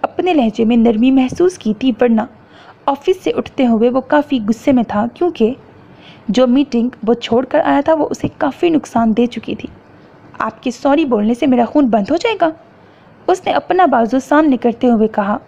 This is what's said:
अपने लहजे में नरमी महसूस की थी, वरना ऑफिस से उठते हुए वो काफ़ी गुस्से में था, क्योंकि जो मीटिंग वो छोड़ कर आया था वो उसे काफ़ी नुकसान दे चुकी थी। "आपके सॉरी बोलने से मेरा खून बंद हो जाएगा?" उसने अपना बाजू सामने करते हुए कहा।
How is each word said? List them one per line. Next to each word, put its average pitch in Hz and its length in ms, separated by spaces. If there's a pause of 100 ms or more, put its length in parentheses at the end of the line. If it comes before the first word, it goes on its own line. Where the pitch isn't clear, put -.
अपने 359 300
लहजे 226 320
में 240 120
नरमी 226 340
महसूस 269 460
की 214 160
थी, 262 180
वरना 226 360 (600)
ऑफिस 285 360
से - 80
उठते - 320
हुए 233 260
वो 254 120
काफ़ी 285 380
गुस्से 226 320
में 247 140
था, 208 220
क्योंकि 269 480 (760)
जो 254 160
मीटिंग 247 440 (140)
वो 233 80
छोड़ 233 320
कर 294 140
आया 285 220
था 320 120
वो 311 120
उसे - 220 (120)
काफ़ी 320 300
नुकसान 233 440
दे 233 140
चुकी 220 280
थी। - 140 (720)
"आपके 220 300
सॉरी 294 340
बोलने 226 280
से 262 140
मेरा 240 180
खून 285 240
बंद 202 220
हो 330 60
जाएगा?" 381 340 (760)
उसने - 260
अपना 359 340
बाजू 240 320
सामने 294 380
करते 240 300
हुए 220 200
कहा। 208 400